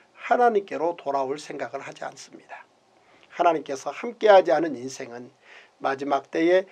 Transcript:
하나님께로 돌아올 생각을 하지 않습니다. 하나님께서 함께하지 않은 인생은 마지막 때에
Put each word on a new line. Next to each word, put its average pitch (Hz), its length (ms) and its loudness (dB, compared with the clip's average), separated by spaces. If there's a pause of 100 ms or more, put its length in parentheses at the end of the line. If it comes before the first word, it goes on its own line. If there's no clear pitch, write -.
(120)
하나님께로 196 840 0
돌아올 139 420 -4
생각을 139 420 -10
하지 147 240 -14
않습니다. - 640 -18 (600)
하나님께서 151 640 -2
함께하지 208 600 4
않은 156 240 0
인생은 123 540 -14 (480)
마지막 139 540 -4
때에 175 400 4